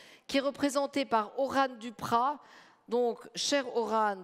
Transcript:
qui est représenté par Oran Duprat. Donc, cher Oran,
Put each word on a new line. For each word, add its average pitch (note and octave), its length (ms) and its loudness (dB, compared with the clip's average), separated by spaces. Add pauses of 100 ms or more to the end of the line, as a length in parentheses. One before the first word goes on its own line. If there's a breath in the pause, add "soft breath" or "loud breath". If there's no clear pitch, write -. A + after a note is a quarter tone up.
(260 loud breath)
qui - 100 0
est C#4 40 4
représenté C#4 680 0
par G#3+ 320 0
Oran C4+ 300 2 (120)
Duprat. A#3+ 580 -2 (520 loud breath)
Donc, A#3 300 0 (140)
cher C4+ 400 0
Oran, G#3+ 500 2